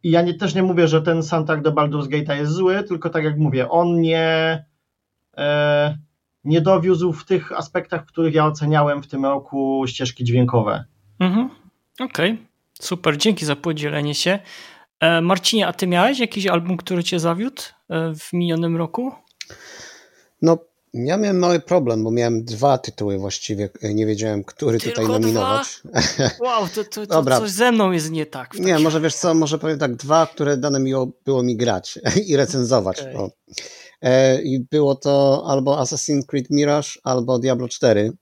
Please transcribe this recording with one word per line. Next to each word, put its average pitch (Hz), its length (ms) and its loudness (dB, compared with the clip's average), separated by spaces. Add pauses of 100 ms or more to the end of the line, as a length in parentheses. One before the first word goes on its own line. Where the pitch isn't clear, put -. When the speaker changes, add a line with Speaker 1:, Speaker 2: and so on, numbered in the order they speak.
Speaker 1:
i 170 80 0
ja 170 120 4
nie, 175 120 0
też 170 200 -4
nie 185 80 2
mówię, 175 260 2
że 156 140 2
ten 165 200 0
soundtrack 156 400 -2
do 156 100 2
Baldur's 147 360 0
Gate'a 143 280 -2
jest 147 160 -2
zły, 185 300 2
tylko 170 280 -6
tak 160 140 -2
jak 151 140 0
mówię, 131 300 0
on 170 320 2
nie, 160 640 2 (720)
e, 147 600 2 (460)
nie 156 160 4
dowiózł 180 520 2
w - 120 -10
tych - 280 -2
aspektach, 170 500 -6
w - 40 -20
których 160 280 -2
ja 151 120 4
oceniałem 147 560 0
w - 40 -18
tym 135 180 -4
roku 135 600 -2
ścieżki 123 380 -6
dźwiękowe. 117 600 2 (360)
Speaker 2:
Mhm. 208 300 0 (500)
Okej. 220 380 -2 (420)
Super, 170 360 -2
dzięki 170 300 0
za 143 100 -2
podzielenie 147 580 -4
się. 185 240 0 (640)
E, 165 200 4
Marcinie, 185 460 0
a 175 60 -2
ty 185 140 -4
miałeś 180 320 2
jakiś 208 280 -2
album, 175 300 0
który 175 280 -4
cię 175 160 -2
zawiódł, 180 420 -4 (280)
e, 165 240 -4
w - 180 -14
minionym 170 440 0
roku? 233 360 -6 (1300)
Speaker 3:
No, 165 160 4 (360)
ja 135 220 -2
miałem 202 220 0
mały 175 220 2
problem, 120 440 0
bo 113 60 -2
miałem 117 340 0
dwa 123 340 0
tytuły 104 400 -6
właściwie, 101 500 -6 (140)
e, 104 120 -4
nie 107 120 0
wiedziałem, 107 380 -2
który - 340 -2
Speaker 2:
Tylko - 240 -4
Speaker 3:
tutaj 110 180 0
nominować. 262 640 0
Speaker 2:
dwa? - 160 -2 (400)
Speaker 3:
<laughs> 240 60 -2
Speaker 2:
Wow, 220 280 0
to, 214 100 -4
to, 208 60 -14
to 214 160 -10
Speaker 3:
Dobra. 135 340 2
Speaker 2:
coś 202 100 -4
ze 233 220 2
mną 202 200 4
jest 160 180 -2
nie 156 160 -4
tak - 280 -14
w 180 60 -8
Speaker 3:
Nie, 180 60 0
Speaker 2:
takim 160 180 4
Speaker 3:
może 160 160 2
wiesz 156 140 0
co, 170 200 0
może 156 240 2
powiem 156 200 -2
tak, 127 180 -2
dwa, 156 300 4
które 143 300 -2
dane 139 240 0
mi 135 140 0
o-, 131 180 -2 (120)
było 135 180 2
mi 123 140 0
grać 113 500 -2
<laughs> 190 220 0
i 147 80 2
recenzować. 123 640 0
Speaker 2:
Okej. 131 160 -12
Speaker 3:
O. 98 140 -6 (720)
E, 131 400 4
i 131 180 -2 (100)
było 147 240 2
to 139 520 2
albo 139 360 0
Assassin's 139 440 -2
Creed 135 240 -4
Mirage, 147 380 2 (140)
albo 127 360 0
Diablo 123 300 0
cztery. 113 540 2